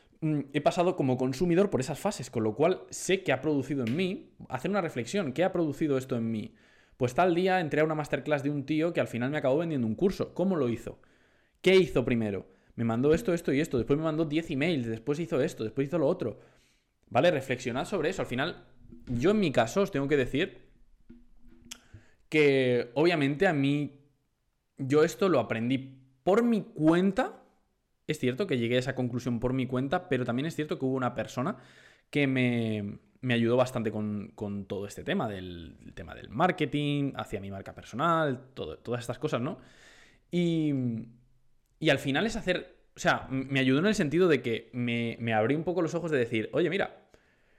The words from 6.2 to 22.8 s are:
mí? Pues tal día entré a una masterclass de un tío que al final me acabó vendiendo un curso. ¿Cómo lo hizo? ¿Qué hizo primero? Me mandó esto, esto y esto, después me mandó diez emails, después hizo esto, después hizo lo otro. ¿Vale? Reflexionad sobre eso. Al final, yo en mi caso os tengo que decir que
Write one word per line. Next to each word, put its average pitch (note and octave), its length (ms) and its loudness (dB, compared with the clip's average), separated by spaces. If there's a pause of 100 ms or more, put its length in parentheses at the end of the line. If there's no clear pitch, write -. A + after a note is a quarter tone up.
mí? G#2+ 240 -6 (420)
Pues B2 180 -2
tal F3+ 220 4
día F#3 240 2
entré D3 200 0
a D#3 40 6
una D#3 100 0
masterclass C#3+ 480 -2
de C#3 80 0
un C#3+ 160 -4
tío D#3 260 0
que D#3+ 80 0
al A#2+ 60 0
final A#2+ 240 -4
me D3+ 80 -2
acabó C#3+ 200 2
vendiendo D#3 280 0
un A2 80 -2
curso. - 400 0
¿Cómo F#3 220 0
lo C3+ 120 2
hizo? - 320 -6 (640)
¿Qué F#3 140 6
hizo C#3+ 280 4
primero? A2 440 0 (260)
Me A#2 100 -2
mandó B2 300 4
esto, E3+ 180 0
esto E3+ 200 -2
y C3+ 80 4
esto, D3+ 180 0
después A#2 180 2
me D#3 80 -2
mandó D#3+ 200 0
diez D#3+ 260 -2
emails, C#3+ 360 0
después A2+ 340 -4
hizo D#3+ 200 -2
esto, D3+ 220 -2
después B2 240 -2
hizo E3+ 120 -2
lo C#3+ 100 2
otro. D3+ 320 -4 (680)
¿Vale? C#3+ 220 4
Reflexionad B2+ 540 -4
sobre E3+ 260 -2
eso. F#3 120 -6
Al A#2+ 40 -2
final, B2+ 400 -6 (400)
yo B2+ 240 2
en G#3+ 80 4
mi F3 140 2
caso A#2+ 300 2
os G3 100 0
tengo C#3 160 -2
que D3 80 4
decir C3+ 520 -2 (1600)
que C3+ 680 4